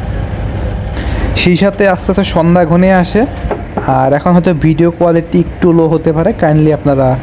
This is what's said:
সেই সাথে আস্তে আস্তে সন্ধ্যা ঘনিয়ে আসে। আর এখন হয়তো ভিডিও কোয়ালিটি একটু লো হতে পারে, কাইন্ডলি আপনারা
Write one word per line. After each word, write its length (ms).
সেই 220
সাথে 200
আস্তে 180
আস্তে 120
সন্ধ্যা 280
ঘনিয়ে 320
আসে। 160
আর 200
এখন 180
হয়তো 160
ভিডিও 220
কোয়ালিটি 480
একটু 200
লো 140
হতে 240
পারে, 140
কাইন্ডলি 360
আপনারা 280